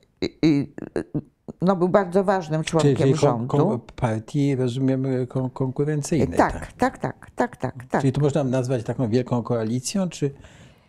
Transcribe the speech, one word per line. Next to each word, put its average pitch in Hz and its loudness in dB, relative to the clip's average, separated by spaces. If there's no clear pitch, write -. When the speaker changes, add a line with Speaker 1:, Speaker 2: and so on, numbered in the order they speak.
Speaker 1:
I, - -6
i, 143 2
no, 185 4
był 175 0
bardzo 190 2
ważnym 160 0
Speaker 2:
Czyli, - -8
Speaker 1:
członkiem 147 4
Speaker 2:
czyli 135 4
kon-, 156 0
Speaker 1:
rządu. 123 2
Speaker 2:
kon-, 196 2
partii, 131 0
rozumiem, 131 0
kon-, 131 -2
konkurencyjnej, 143 -2
Speaker 1:
Tak, 196 2
Speaker 2:
tak? - -10
Speaker 1:
tak, - -2
tak, - -8
tak, 240 -2
tak, 123 -8
tak. - 0
Speaker 2:
Czyli 135 2
to 139 -2
można 147 2
nazwać 127 -2
taką 123 -2
wielką 120 0
koalicją, 123 -2
czy, 143 -4